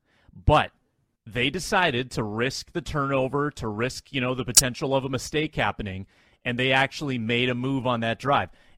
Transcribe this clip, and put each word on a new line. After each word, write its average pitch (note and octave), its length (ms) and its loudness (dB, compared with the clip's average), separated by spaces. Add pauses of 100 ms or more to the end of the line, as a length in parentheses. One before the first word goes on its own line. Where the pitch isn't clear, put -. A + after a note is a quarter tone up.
(340)
But A2 380 4 (540)
they A#2+ 240 0
decided D#3 640 0
to C#3 120 -2
risk A2 480 -2
the F3 80 -4
turnover, C#3 720 0
to A#2 160 -6
risk, A2 440 -4
you C#3 80 -2
know, B2+ 140 0
the A#2+ 100 -4
potential B2+ 500 4
of C3 100 2
a C3+ 40 -4
mistake D3+ 460 -4
happening, G2+ 520 -4 (380)
and B2 140 -4
they C3 140 2
actually C3+ 460 0
made A#2+ 300 2
a B2 60 0
move B2+ 320 -2
on A#2+ 140 0
that A2+ 180 -2
drive. B2+ 320 0 (280)